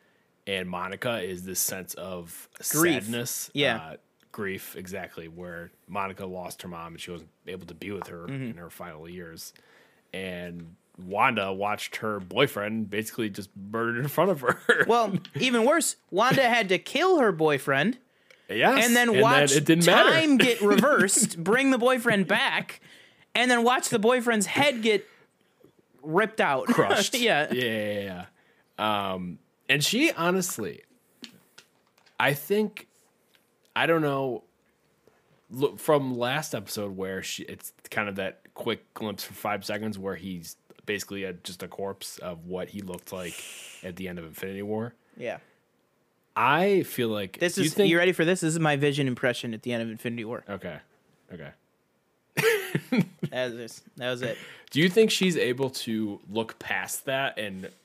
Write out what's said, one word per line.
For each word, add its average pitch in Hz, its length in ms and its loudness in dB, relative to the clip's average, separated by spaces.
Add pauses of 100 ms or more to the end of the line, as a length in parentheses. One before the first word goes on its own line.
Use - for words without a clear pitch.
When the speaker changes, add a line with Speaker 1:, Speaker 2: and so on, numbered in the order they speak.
(480)
Speaker 1:
and 92 220 -6
Monica, 95 520 -6
is 90 220 -8
this 92 160 -6
sense 92 360 -6
of 87 520 -12 (240)
Speaker 2:
Grief. 151 320 2
Speaker 1:
sadness, 120 500 -8
Speaker 2:
Yeah. 135 240 0
Speaker 1:
uh, 80 180 -14 (360)
grief, 95 440 -8
exactly, 90 520 -12
where 85 440 -14 (160)
Monica 95 380 -8
lost 90 360 -12
her 95 60 -14
mom 85 260 -12
and 80 80 -18
she 90 100 -12
wasn't 80 180 -14 (180)
able 87 200 -12
to 85 60 -18
be 85 180 -12
with 92 160 -8
her 87 200 -14
Speaker 2:
Mm-hmm. 135 240 -8
Speaker 1:
in 82 60 -14
her 85 120 -16
final 82 400 -16
years. 82 440 -16 (600)
And 87 600 -10 (220)
Wanda 98 540 0
watched 101 460 -4
her 107 220 -4
boyfriend 104 720 0
basically 110 400 -4
just 98 200 -10 (220)
murdered 113 260 -2
in 143 100 -2
front 170 240 2
of 143 100 -2
her. 127 440 2
<laughs> - 20 4
Speaker 2:
Well, 220 260 4 (220)
even 240 300 2
worse, 311 320 2 (140)
Wanda 254 320 4
had 226 260 2
to 185 100 4
kill 339 400 4
her 220 120 6
boyfriend 151 680 2 (500)
Speaker 1:
Yes, 190 380 4
Speaker 2:
and 240 100 4
then 240 140 6
Speaker 1:
and 214 60 4
then 196 80 8
Speaker 2:
watch 143 320 6
Speaker 1:
it 151 100 4
didn't 165 220 6
matter. 226 240 8
Speaker 2:
time 320 260 6
get 226 240 4
Speaker 1:
<laughs> 208 120 6
Speaker 2:
reversed, 202 680 4
bring 262 280 4
the 254 80 4
boyfriend 233 480 4
back, 208 520 0 (560)
and 247 160 4
then 233 120 4
watch 254 260 2
the 240 100 2
boyfriend's 226 480 4
head 277 340 2
get 208 240 2 (960)
ripped 202 400 0
out. 139 240 2
<laughs> - 20 0
Speaker 1:
Crushed. - 480 2
Speaker 2:
Yeah. 196 380 2
Speaker 1:
Yeah, 123 100 0
yeah, 104 640 -4 (540)
yeah. 101 340 0
Um, 90 260 -8 (300)
and 143 140 2
she, 269 300 2
honestly, 170 680 -2 (1400)
I 131 140 4
think, 202 540 -2 (880)
I 120 100 2
don't 165 160 2
know, 135 420 -2 (1080)
look, 127 280 -2
from 135 380 2
last 131 380 -2
episode 104 400 -6
where 95 260 -6
she, - 220 -10
it's - 300 -14 (180)
kind 107 180 -2
of 95 60 -8
that 95 260 -6 (120)
quick - 400 -6
glimpse 104 300 -8
for - 100 -14
five 104 320 -6
seconds 104 340 -6
where 95 160 -6
he's 87 400 -10 (300)
basically 101 380 -6
a, 92 100 -8
just 90 300 -14
a 90 40 -10
corpse 98 520 -10
of 85 260 -12
what 90 240 -8
he 101 120 -12
looked 90 300 -12
like 92 220 -10 (500)
at 90 120 -12
the 92 120 -10
end 87 120 -10
of 82 60 -12
Infinity 95 360 -10
War. 107 320 -6 (240)
Speaker 2:
Yeah. 120 200 -8 (1000)
Speaker 1:
I 165 460 4
feel 123 260 -2
like, 101 300 -6
Speaker 2:
This 175 160 0
Speaker 1:
do 196 60 0
you 156 60 2
Speaker 2:
is, 156 60 -2
Speaker 1:
think 202 160 4
Speaker 2:
you 165 80 4
ready 180 140 4
for 170 140 0
this? 180 160 2
This 160 120 0
is 165 60 -2
my 151 160 4
Vision 139 320 2
impression 123 460 -2
at 107 100 -12
the 120 100 -6
end 117 100 -2
of 113 60 -6
Infinity 117 360 -8
War. 113 240 -10
Speaker 1:
Okay. 92 280 -10 (560)
Okay. 76 160 -14 (1400)
<laughs> 220 140 2 (260)
Speaker 2:
That 127 200 -2
was 117 80 -12
it. 113 220 -14 (160)
That 127 140 -4
was 123 100 -6
it. 113 160 -6 (340)
Speaker 1:
Do 139 80 2
you 180 100 6
think 214 220 6
she's 185 240 2
able 127 360 0
to 110 480 -4 (100)
look 110 300 -6
past - 460 -6
that 135 320 -2
and 95 320 -8 (160)